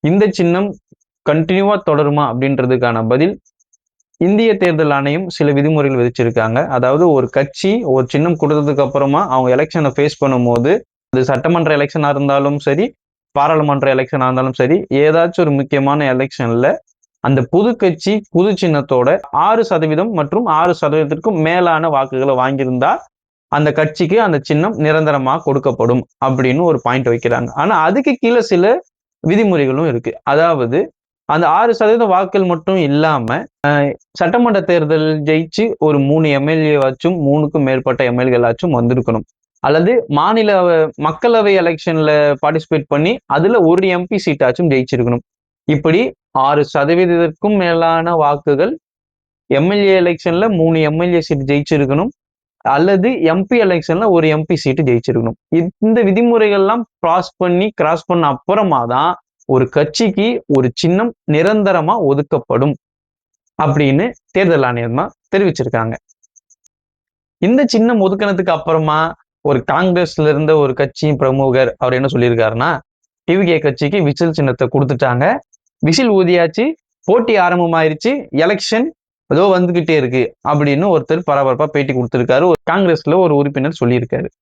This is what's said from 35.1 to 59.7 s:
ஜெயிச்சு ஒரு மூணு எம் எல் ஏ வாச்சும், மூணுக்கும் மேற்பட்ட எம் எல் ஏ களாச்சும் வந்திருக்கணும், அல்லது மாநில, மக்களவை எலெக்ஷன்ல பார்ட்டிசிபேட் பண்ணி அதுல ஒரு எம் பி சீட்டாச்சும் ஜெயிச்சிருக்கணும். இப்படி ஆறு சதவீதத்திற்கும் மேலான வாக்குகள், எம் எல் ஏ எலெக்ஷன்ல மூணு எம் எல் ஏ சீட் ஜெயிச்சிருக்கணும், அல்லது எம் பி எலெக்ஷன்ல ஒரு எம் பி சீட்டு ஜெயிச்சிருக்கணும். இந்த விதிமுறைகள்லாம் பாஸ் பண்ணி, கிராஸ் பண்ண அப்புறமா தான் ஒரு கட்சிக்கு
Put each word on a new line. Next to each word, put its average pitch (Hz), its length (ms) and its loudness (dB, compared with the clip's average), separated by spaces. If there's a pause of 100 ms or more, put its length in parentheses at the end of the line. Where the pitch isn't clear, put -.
ஜெயிச்சு 160 420 -2 (140)
ஒரு 151 200 2
மூணு 147 300 2
எம் 139 200 0
எல் 160 160 0
ஏ 151 120 2
வாச்சும், 135 440 0
மூணுக்கும் 147 480 0
மேற்பட்ட 131 360 -2
எம் 123 180 0
எல் 127 80 0
ஏ 123 40 2
களாச்சும் 120 420 0
வந்திருக்கணும், 120 500 -2 (360)
அல்லது 160 300 2 (160)
மாநில, 208 420 0 (520)
மக்களவை 208 540 0
எலெக்ஷன்ல 160 560 0 (280)
பார்ட்டிசிபேட் 156 480 -2
பண்ணி 156 240 0 (140)
அதுல 190 340 2
ஒரு 180 280 2
எம் 180 180 -2
பி 208 120 -4
சீட்டாச்சும் 147 540 0
ஜெயிச்சிருக்கணும். 123 520 -2 (440)
இப்படி 156 320 2 (380)
ஆறு 143 260 2
சதவீதத்திற்கும் 170 920 0
மேலான 165 600 0
வாக்குகள், 147 560 0 (800)
எம் 147 200 2
எல் 202 140 0
ஏ 190 160 4
எலெக்ஷன்ல 175 460 0 (100)
மூணு 160 240 2
எம் 156 200 0
எல் 175 140 0
ஏ 170 60 2
சீட் 143 280 -4
ஜெயிச்சிருக்கணும், 143 640 0 (520)
அல்லது 180 440 2 (140)
எம் 175 240 0
பி 247 140 0
எலெக்ஷன்ல 180 500 0
ஒரு 170 180 2
எம் 156 160 0
பி 165 120 -2
சீட்டு - 260 -2
ஜெயிச்சிருக்கணும். 117 560 -2 (420)
இந்த 220 220 2
விதிமுறைகள்லாம் 214 800 2 (160)
பாஸ் 175 380 -2
பண்ணி, 180 380 0
கிராஸ் 160 340 -2
பண்ண 170 180 0
அப்புறமா 170 580 0
தான் 131 280 -2 (360)
ஒரு 131 200 2
கட்சிக்கு 190 580 0 (220)